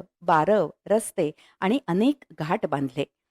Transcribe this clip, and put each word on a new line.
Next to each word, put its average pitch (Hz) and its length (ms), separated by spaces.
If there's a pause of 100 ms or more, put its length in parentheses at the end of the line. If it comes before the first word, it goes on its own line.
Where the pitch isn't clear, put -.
(220)
बारव, 170 480 (160)
रस्ते 190 440 (300)
आणि 208 260
अनेक 220 380 (140)
घाट 160 280
बांधले. 139 380 (260)